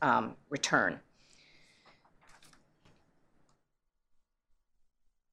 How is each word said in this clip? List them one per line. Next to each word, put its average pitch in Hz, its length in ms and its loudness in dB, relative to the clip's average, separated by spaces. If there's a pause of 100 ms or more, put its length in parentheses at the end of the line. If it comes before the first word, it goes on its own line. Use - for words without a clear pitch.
um, 117 340 0 (140)
return. 120 500 0 (4000)